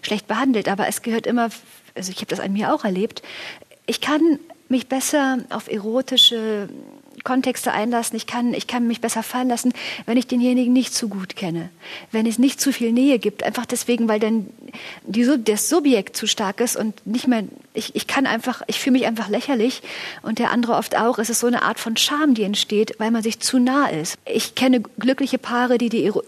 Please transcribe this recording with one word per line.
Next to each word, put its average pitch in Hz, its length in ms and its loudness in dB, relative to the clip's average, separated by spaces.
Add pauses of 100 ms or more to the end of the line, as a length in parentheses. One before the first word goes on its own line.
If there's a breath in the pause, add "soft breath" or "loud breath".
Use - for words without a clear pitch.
schlecht - 260 -4
behandelt, 226 400 0
aber 196 180 0
es - 160 -4
gehört 226 240 -2
immer, 233 220 2 (460)
also 185 160 -8
ich 185 80 -12
habe 208 80 -10
das - 140 -6
an 196 120 -4
mir 208 220 0
auch - 100 -2
erlebt, 196 380 -2 (640 loud breath)
ich 233 160 -4
kann 302 360 2 (300)
mich 247 180 0
besser 269 520 0 (120)
auf - 200 -8
erotische 220 1000 0 (560)
Kontexte 254 480 0
einlassen, 233 440 -2
ich 220 100 -8
kann, 240 280 0
ich - 120 -4
kann 240 220 0
mich 233 140 -2
besser 226 200 -2
fallen 254 260 -2
lassen, 240 240 2 (340 loud breath)
wenn 233 100 2
ich 254 100 4
denjenigen 247 460 4
nicht 247 220 2
zu 233 140 -2
gut 196 280 -8
kenne, 170 320 -4 (420 loud breath)
wenn 220 160 2
es 226 120 0
nicht 262 220 4
zu 277 120 2
viel 233 200 0
Nähe 262 260 6
gibt, 202 260 -2
einfach 233 220 -2
deswegen, 233 420 0
weil 214 100 2
dann 214 280 2 (600 loud breath)
die 214 160 0
Sub-, 247 220 4
das 214 240 2
Subjekt 285 480 2
zu 220 100 -4
stark 202 340 -2
ist 240 140 0
und - 320 -4
nicht 233 220 0
mehr, 226 160 2 (300)
ich, - 200 -8
ich - 120 -2
kann 269 200 0
einfach, - 400 -2
ich - 140 -4
fühle 262 140 4
mich 262 120 4
einfach 220 220 -2
lächerlich 240 540 0 (400 loud breath)
und 220 160 -4
der 240 120 2
andere 233 220 2
oft 190 240 0
auch. 233 220 2
Es 214 100 -2
ist 233 120 -2
so 240 60 0
eine 240 160 2
Art 214 160 0
von 226 200 -6
Scham, 294 360 2
die 220 80 2
entsteht, 208 560 0
weil 214 120 0
man 226 120 0
sich 220 160 -2
zu - 200 0
nah 254 300 4
ist. 156 360 -4
Ich - 300 -4
kenne 254 260 4 (180)
glückliche 262 400 0
Paare, 247 380 0
die 240 140 0
die 208 160 0
Ero-, 202 220 0